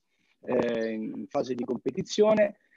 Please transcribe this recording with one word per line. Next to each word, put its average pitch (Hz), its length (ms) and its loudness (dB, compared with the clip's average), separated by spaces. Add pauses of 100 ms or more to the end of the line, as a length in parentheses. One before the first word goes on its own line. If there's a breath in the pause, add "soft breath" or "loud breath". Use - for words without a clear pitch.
(420)
eh, 117 500 0
in 110 380 -6
fase 131 260 -2
di 120 100 -4
competizione 208 960 2 (180)